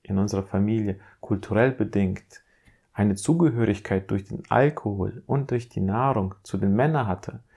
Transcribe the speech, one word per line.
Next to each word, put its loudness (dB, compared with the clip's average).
in -4
unserer 0
Familie 0
kulturell 0
bedingt -2
eine 4
Zugehörigkeit 0
durch -2
den -10
Alkohol 0
und -2
durch -4
die -4
Nahrung 0
zu -6
den 2
Männern 2
hatte, -6